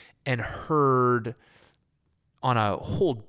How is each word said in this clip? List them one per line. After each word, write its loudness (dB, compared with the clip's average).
and -2
heard 0
on 0
a 2
whole -2